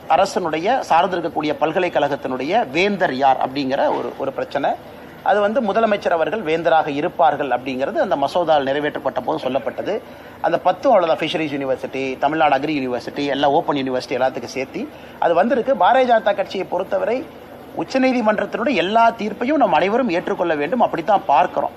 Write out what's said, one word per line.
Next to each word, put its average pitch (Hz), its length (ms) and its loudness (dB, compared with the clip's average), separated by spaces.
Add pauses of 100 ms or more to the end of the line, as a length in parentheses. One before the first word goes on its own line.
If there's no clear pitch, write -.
அரசனுடைய 185 800 0
சார்ந்திருக்கக்கூடிய 165 720 0
பல்கலைக்கழகத்தினுடைய 147 1120 0
வேந்தர் 180 440 0
யார் 131 340 2
அப்படிங்கிற 135 500 0
ஒரு, 123 200 -6
ஒரு 135 140 -4
பிரச்சனை. - 380 -4 (520)
அது 202 180 2
வந்து 214 200 0
முதலமைச்சர் 208 500 0
அவர்கள் 170 320 0
வேந்தராக 160 460 2
இருப்பார்கள் 147 600 0
அப்படிங்கிறது 131 480 -2
அந்த 208 200 0
மசோதாவில் 147 520 2
நிறைவேற்றப்பட்ட 139 560 -2
போது 147 240 -4
சொல்லப்பட்டது. 135 520 -4 (400)
அந்த 165 180 0
பத்தும் 185 340 2
அவ்வளவுதான். 160 360 4
ஃபிஷரிஸ் 156 260 -2
யூனிவர்சிட்டி, 131 640 -4
தமிழ்நாடு 147 360 2
அக்ரி 143 160 0
யூனிவர்சிட்டி, 131 560 -4
எல்லா 139 240 2
ஓப்பன் 151 260 0
யூனிவர்சிட்டி 127 320 -2
எல்லாத்துக்கும் 131 460 -2
சேர்த்தி 147 340 -6 (300)
அது 165 160 2
வந்திருக்கு. 233 400 2
பாரதிய 233 340 4
ஜனதா 226 260 4
கட்சியை 190 320 -4
பொறுத்தவரை 190 600 -2 (520)
உச்சநீதிமன்றத்தினுடைய 214 960 0
எல்லா 220 360 4
தீர்ப்பையும் 233 460 -2
நாம் 220 160 2
அனைவரும் 202 380 2
ஏற்றுக்கொள்ள 180 440 -2
வேண்டும், 147 260 -2
அப்படித்தான் 165 460 2
பார்க்கிறோம். 139 500 2